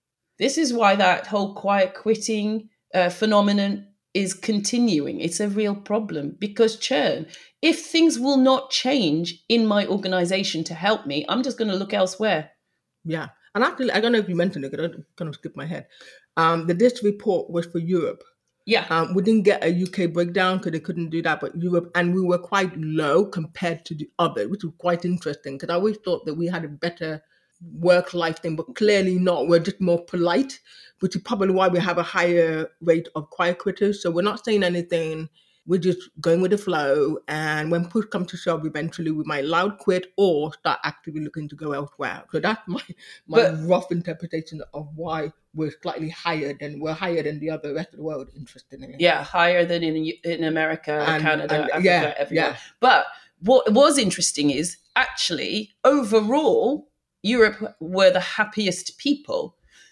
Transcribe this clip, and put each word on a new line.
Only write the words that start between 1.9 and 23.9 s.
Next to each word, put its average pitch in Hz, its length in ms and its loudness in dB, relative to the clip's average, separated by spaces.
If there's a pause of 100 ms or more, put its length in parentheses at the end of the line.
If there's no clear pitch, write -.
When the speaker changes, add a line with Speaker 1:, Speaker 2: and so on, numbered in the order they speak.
Speaker 1:
quitting, 214 720 -2 (240)
uh, 180 160 2
phenomenon 202 800 2 (260)
is 190 220 -2
continuing. 208 840 0
It's 170 180 -4
a 208 100 -2
real 202 260 0
problem 196 640 -6
because 220 400 0
churn. 254 480 0 (380)
If 320 220 2
things 320 340 4
will 277 180 2
not 262 320 4
change 175 800 0
in 226 160 4
my 208 220 2
organization 185 800 -2
to 170 100 -10
help 202 320 -2
me, 143 200 -4
I'm 233 140 -2
just 254 160 -4
gonna 214 180 -2
look 208 180 -4
elsewhere. 185 580 0 (540)
Speaker 2:
Yeah. 156 240 -6 (260)
And 214 80 2
actually, 277 280 -2
I 214 100 0
don't 233 100 2
know 226 80 4
if 190 100 -2
you 175 60 -2
mentioned 170 300 -2
it, 135 60 -10
'cause 147 80 -10
I 165 100 -4 (260)
kind 160 140 -8
of 143 60 -12
skipped - 220 -14
my 143 80 -10
head. 165 220 -10 (500)
Um, 165 300 2
the, 175 80 2
this 240 280 4
report 208 460 0
was 170 160 -4
for 170 140 -6
Europe. 165 440 -2 (420)
Speaker 1:
Yeah. 214 240 2
Speaker 2:
Um, 165 240 0
we 185 100 2
didn't 220 200 4
get 196 200 4
a 165 80 2
U 180 160 0
K 180 180 -2
breakdown 175 540 0
'cause 175 120 -6
they 160 80 -4
couldn't 165 300 -8
do 165 140 -4
that, 151 180 -2
but - 140 -8
Europe, 175 400 -2
and 175 200 2
we 190 60 0
were 175 160 0
quite 190 400 -2
low 156 480 2
compared 170 600 -6
to 165 100 -10